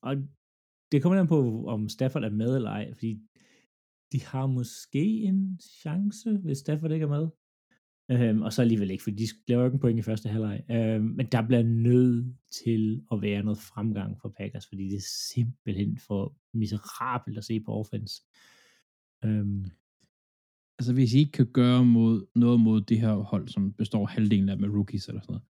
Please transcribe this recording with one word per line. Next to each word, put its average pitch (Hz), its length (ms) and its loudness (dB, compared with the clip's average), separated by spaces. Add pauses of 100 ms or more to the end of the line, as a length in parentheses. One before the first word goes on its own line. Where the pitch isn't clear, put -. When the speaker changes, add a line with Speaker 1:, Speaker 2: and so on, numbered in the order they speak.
Speaker 1:
og 131 60 -2 (800)
det 143 100 4
kommer 185 180 4
an 170 140 2
på, 151 40 4 (360)
om 107 140 -4
Stafford 127 360 -2
er 110 60 -4 (120)
med 120 140 0
eller 110 140 -2
ej, 104 240 -8
fordi 113 180 -6 (1000)
de 139 60 -2 (120)
har 135 160 -4
måske 135 580 -4 (260)
en 190 300 -2 (220)
chance, 202 640 -2
hvis 139 140 -2
Stafford 156 340 -2
ikke 156 160 -2
er 143 100 0
med. 156 80 -2 (880)
Øhm, 113 340 4
og 110 60 -4
så 131 100 0
alligevel 107 280 2
ikke, 95 160 -6
fordi 104 100 -4
de 110 120 -2 (200)
laver 123 160 4
ikke 127 100 0
en 135 100 0
point 117 140 2
i 110 120 -4
første 110 240 -4
halvleg. 107 240 -2 (180)
Øhm, 110 280 2 (140)
men 107 160 -2
der 113 140 2
bliver 120 140 4 (260)
nødt 123 480 4 (260)
til 117 180 0 (320)
at 104 140 -2
være 101 160 -2
noget 107 160 -2 (140)
fremgang 104 480 -6
for - 80 -12 (100)
Packers, 101 300 -10
fordi 98 240 -10
det 101 40 -6
er 98 120 -10 (240)
simpelthen 107 680 -4 (100)
for 101 140 -2 (400)
miserabelt 110 760 -6
at 104 60 -12
se 113 220 -4
på 113 140 -6
offense. 107 340 -8 (1120)
Øhm. 101 380 -2 (1120)
Speaker 2:
Altså, 123 160 0
hvis 123 200 4
I 131 40 8
ikke 147 220 4
kan 123 100 4 (100)
gøre 123 240 6 (120)
mod, 113 180 6 (300)
noget 120 160 6
mod 110 200 6 (100)
det 113 140 4
her 107 100 2 (180)
hold, 98 160 -2
som 98 240 -2
består 104 340 -2
halvdelen 104 420 2
af 98 80 -2
dem 98 120 -2
af 104 80 -2
rookies 101 320 -2
eller 110 140 -8
sådan - 100 -10
noget - 220 -10